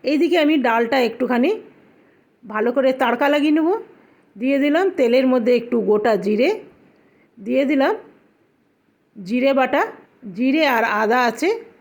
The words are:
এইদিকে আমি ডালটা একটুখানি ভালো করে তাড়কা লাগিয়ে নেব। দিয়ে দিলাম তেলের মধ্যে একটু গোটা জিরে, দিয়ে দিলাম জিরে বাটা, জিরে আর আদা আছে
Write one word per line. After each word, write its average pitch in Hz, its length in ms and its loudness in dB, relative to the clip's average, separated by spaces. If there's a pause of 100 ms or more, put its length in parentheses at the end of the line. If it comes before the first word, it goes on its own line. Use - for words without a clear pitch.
(100)
এইদিকে 311 340 2
আমি 302 100 2 (120)
ডালটা 233 320 0 (100)
একটুখানি 247 420 0 (920)
ভালো 214 320 -4
করে 262 140 2 (100)
তাড়কা 240 340 0
লাগিয়ে 302 220 2
নেব। 320 120 2 (680)
দিয়ে 254 280 -2
দিলাম 311 220 2 (120)
তেলের 262 340 2
মধ্যে 247 280 2
একটু 233 160 -4 (120)
গোটা 214 240 2 (120)
জিরে, 214 260 2 (880)
দিয়ে 240 320 -2
দিলাম 294 240 2 (1200)
জিরে 240 420 -2
বাটা, 269 240 0 (540)
জিরে 269 260 0 (140)
আর 220 80 0 (180)
আদা 226 260 2
আছে 240 220 -2 (300)